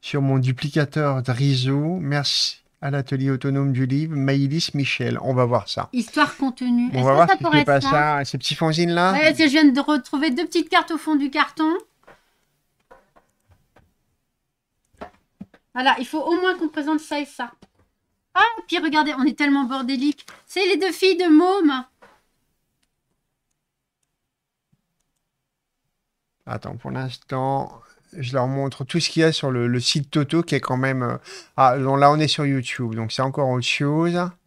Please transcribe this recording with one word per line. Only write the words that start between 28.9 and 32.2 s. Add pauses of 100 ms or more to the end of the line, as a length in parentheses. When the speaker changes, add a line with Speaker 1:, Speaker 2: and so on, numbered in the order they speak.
Speaker 1:
ce
qu'il
y
a
sur
le,
le
site
Toto,
qui
est
quand
même,
euh, (400)
ah,
non,
là,
on
est